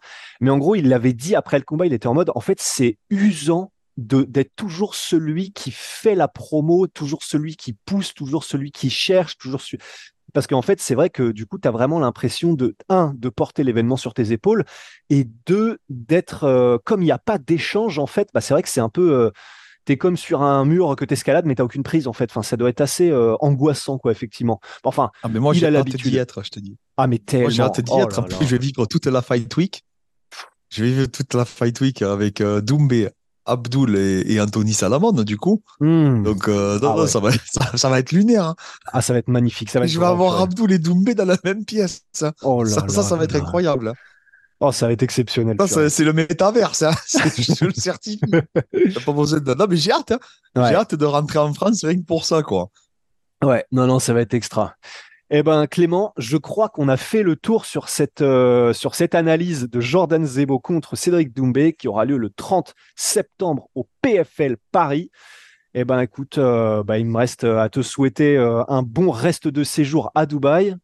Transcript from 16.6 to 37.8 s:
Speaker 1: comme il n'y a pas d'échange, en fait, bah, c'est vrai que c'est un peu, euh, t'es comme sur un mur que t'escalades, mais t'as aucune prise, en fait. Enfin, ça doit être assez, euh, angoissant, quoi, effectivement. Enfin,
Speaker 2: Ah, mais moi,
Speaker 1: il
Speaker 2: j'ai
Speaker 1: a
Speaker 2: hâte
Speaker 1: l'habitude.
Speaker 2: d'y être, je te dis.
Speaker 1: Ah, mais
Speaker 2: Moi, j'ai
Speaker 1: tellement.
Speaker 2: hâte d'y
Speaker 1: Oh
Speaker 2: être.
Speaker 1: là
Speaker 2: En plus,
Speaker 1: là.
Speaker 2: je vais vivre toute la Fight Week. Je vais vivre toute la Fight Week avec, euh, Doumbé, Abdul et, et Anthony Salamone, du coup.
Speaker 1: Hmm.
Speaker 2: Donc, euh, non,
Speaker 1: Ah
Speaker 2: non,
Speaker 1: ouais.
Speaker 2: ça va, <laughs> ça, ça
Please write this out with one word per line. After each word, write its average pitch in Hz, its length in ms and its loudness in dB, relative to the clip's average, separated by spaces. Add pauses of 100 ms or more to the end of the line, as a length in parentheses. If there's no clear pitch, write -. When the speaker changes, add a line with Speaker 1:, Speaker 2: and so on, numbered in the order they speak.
Speaker 1:
comme 202 180 0
il 170 40 2
n'y 147 60 4
a 120 60 -2
pas 214 200 -2
d'échange, 165 600 -2
en 143 80 -2
fait, - 280 -2
bah, 113 60 2
c'est - 120 -4
vrai 156 100 2
que - 60 -10
c'est - 120 -2
un 113 80 0
peu, 165 260 2
euh, 117 160 4 (540)
t'es 139 140 0
comme 180 180 0
sur 143 260 -4
un 139 220 2
mur 156 320 2
que - 80 -6
t'escalades, 143 400 0
mais 143 100 0
t'as 131 80 0
aucune 127 200 -4
prise, 139 260 -2
en 113 60 -6
fait. 120 160 -4
Enfin, 110 120 -6
ça 120 140 -4
doit 120 140 2
être 120 100 -6
assez, 170 300 2
euh, 117 300 4
angoissant, 143 580 0
quoi, 123 140 -2
effectivement. 117 460 -4 (240)
Enfin, - 280 0 (120)
Speaker 2:
Ah, 120 60 -8
mais 110 100 -4
moi, 143 160 2
Speaker 1:
il 175 60 2
Speaker 2:
j'ai 170 60 4
Speaker 1:
a - 20 2
Speaker 2:
hâte 151 60 2
Speaker 1:
l'habitude. 131 360 0
Speaker 2:
d'y 131 60 2
être, 120 260 -4
je - 80 -14
te - 80 -16
dis. 101 200 -16 (180)
Speaker 1:
Ah, 131 100 2
mais 120 140 0 (120)
Speaker 2:
Moi, 123 180 2
j'ai 113 80 0
Speaker 1:
tellement. 127 100 4
Speaker 2:
hâte 127 140 -2
d'y 123 120 -4
Speaker 1:
Oh 135 60 4
Speaker 2:
être. 113 160 0
Speaker 1:
là 123 60 -2
Speaker 2:
En - 40 -6
plus, - 140 -10
Speaker 1:
là. 151 60 2
Speaker 2:
je 123 100 2
vais - 20 0
vivre 127 280 -2
toute 165 200 -4
la 127 140 2
Fight 120 380 -4
Week. - 260 -4 (840)
Je 104 120 -4
vais 120 80 2
vivre 131 180 0
toute - 260 -8
la 123 100 2
Fight 117 380 -2
Week 135 180 0
avec, 101 400 -2
euh, 104 220 0
Doumbé, 123 480 2 (340)
Abdul 120 520 0
et, 95 360 0
et 107 80 2
Anthony 104 320 0
Salamone, 131 500 2
du 104 140 -2
coup. 208 260 0 (180)
Speaker 1:
Hmm. 147 420 4
Speaker 2:
Donc, 104 260 0
euh, 101 320 0
non, 143 120 2
Speaker 1:
Ah - 40 0
Speaker 2:
non, 165 60 2
Speaker 1:
ouais. 156 40 4
Speaker 2:
ça 120 140 0
va, 104 100 2
<laughs> 120 140 0
ça, - 320 -4
ça 131 140 0